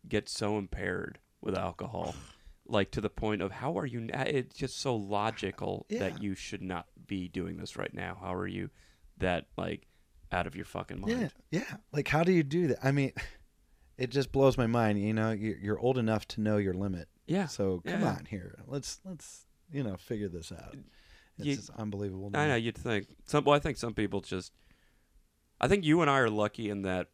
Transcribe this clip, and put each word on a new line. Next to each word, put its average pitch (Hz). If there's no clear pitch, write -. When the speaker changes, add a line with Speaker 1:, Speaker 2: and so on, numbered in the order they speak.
Speaker 1:
get 104
so 107
impaired 95
with 92
alcohol, 90
Speaker 2:
<sighs> -
Speaker 1:
like, 101
to 113
the 104
point 107
of, 98
how 147
are 165
you 120
n-, 113
it's 139
just -
so 127
logical 101
Speaker 2:
Yeah. -
Speaker 1:
that 92
you 98
should -
not 90
be 92
doing 87
this -
right -
now. 92
How 92
are 95
you 95
that, 90
like, 85
out 90
of -
your 87
fucking 92
mind? 220
Speaker 2:
Yeah, 165
yeah. -
Like, 147
how 156
do 185
you 165
do 156
that? 123
I 139
mean, 139
<laughs> -
it 123
just 131
blows 135
my 120
mind. 110
You 104
know, 110
you, 107
you're 101
old 127
enough 110
to -
know 107
your 98
limit. 95
Speaker 1:
Yeah. 180
Speaker 2:
So 95
Speaker 1:
Yeah, 139
Speaker 2:
come 208
Speaker 1:
yeah. 135
Speaker 2:
on -
here. 95
Let's, -
let's, -
you 143
know, 98
figure 104
this 85
out. -
It's -
Speaker 1:
You 139
Speaker 2:
just -
unbelievable 101
to 143
Speaker 1:
I 147
Speaker 2:
me. 151
Speaker 1:
know, 123
you'd 117
think. 107
Some, 147
well, 143
I -
think 143
some 117
people 98
just, 92
I 123
think 196
you 156
and 151
I 135
are 117
lucky 107
in 101
that 92